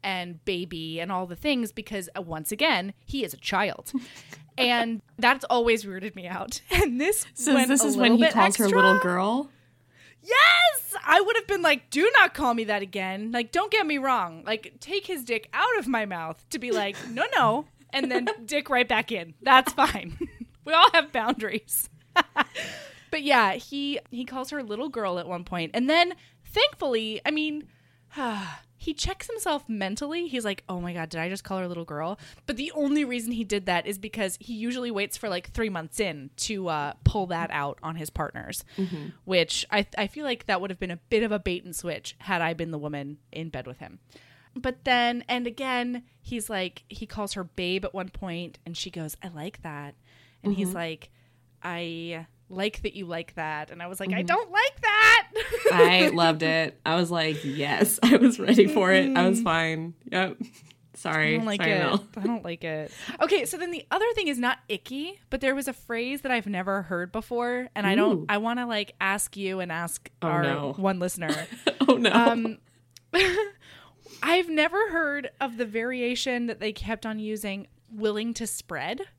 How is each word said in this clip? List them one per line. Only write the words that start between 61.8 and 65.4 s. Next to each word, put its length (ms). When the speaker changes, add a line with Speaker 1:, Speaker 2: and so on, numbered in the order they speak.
Speaker 1:
I 40
don't 240
like 180
it. 280
Okay, 240
so 120
then 140
the 200
other 140
thing 140
is 100
not 200
icky, 500
but 120